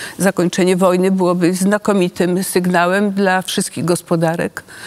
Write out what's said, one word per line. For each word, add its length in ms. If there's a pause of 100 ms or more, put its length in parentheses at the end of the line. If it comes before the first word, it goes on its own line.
(180)
Zakończenie 580
wojny 340
byłoby 440
znakomitym 880
sygnałem 680
dla 320
wszystkich 420
gospodarek. 800 (240)